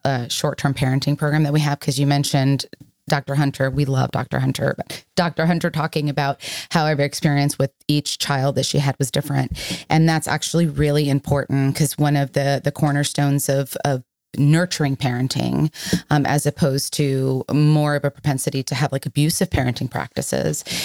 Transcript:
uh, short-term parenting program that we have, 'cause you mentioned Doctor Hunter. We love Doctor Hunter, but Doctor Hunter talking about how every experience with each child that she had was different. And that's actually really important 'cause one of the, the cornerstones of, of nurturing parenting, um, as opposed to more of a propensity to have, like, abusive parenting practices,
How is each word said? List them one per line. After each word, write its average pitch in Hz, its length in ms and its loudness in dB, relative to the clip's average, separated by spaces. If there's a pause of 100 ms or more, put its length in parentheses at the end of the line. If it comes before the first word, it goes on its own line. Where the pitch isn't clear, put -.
uh, 127 220 -2
short-term 143 460 -2
parenting 135 440 0
program 151 260 2
that 143 100 0
we 156 60 2
have, 147 200 0
'cause 135 200 -2
you 143 80 2
mentioned 139 580 2 (420)
Doctor 139 280 -2
Hunter. 139 340 0
We 139 160 0
love 131 260 0
Doctor - 280 -4
Hunter, 131 380 0
but - 260 -12 (120)
Doctor 165 300 0
Hunter 170 240 0
talking 156 400 -2
about 139 300 -2 (320)
how 156 160 2
every 147 180 2
experience 143 540 0
with 139 120 0 (160)
each 147 300 0
child 139 380 0
that 135 100 0
she 143 140 0
had 139 180 0
was 139 140 -2
different. 139 400 -2 (360)
And 160 220 4
that's 160 180 0
actually 165 380 0
really 147 440 0
important 139 680 0
'cause 151 220 0
one 147 180 2
of 139 180 0
the, 139 300 2
the 143 80 0
cornerstones 143 800 0
of, 139 260 -2 (100)
of 131 180 0 (340)
nurturing 147 580 2
parenting, 131 760 -2 (400)
um, 147 160 4
as 143 180 0
opposed 139 480 0
to 131 580 0
more 151 440 4
of 143 100 -2
a 139 60 0
propensity 135 500 -2
to 131 140 -6
have, 135 160 0
like, 139 160 -6
abusive 160 420 0
parenting 127 400 0
practices, - 720 -4 (220)